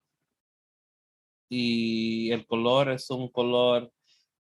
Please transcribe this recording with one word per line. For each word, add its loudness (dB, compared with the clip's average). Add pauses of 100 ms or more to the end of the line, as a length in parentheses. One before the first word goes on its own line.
(1500)
Y -2
el -4
color 2
es -8
un -6
color, 0 (540)